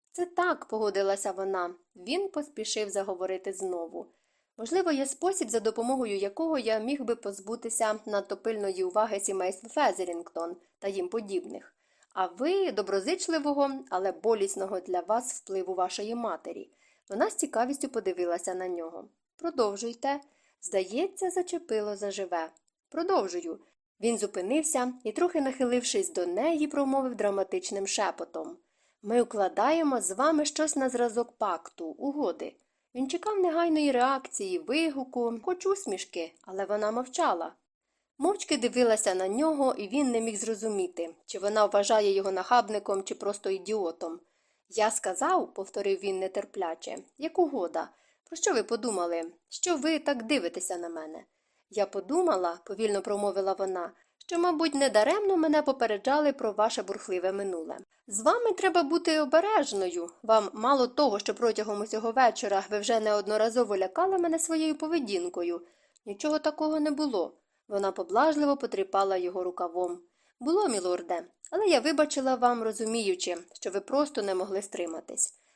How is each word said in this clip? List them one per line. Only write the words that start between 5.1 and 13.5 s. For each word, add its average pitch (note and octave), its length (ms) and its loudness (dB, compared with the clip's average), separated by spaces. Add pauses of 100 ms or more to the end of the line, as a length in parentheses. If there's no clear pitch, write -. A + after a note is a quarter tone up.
за A3+ 100 0
допомогою A3+ 560 0
якого C4+ 420 -2
я A3 200 0
міг C4 240 -4
би A3+ 140 -2
позбутися A3 920 -4
надто G3+ 300 -2
пильної G3 480 -2
уваги G#3 360 0
сімейств F#3+ 480 -4
Фезерінгтон F3 880 -2 (220)
та G3 100 -8
їм F#3+ 200 -4
подібних. G3 680 -6 (400)
А F#3 120 0
ви D4 460 0
доброзичливого, C#4 1000 0 (200)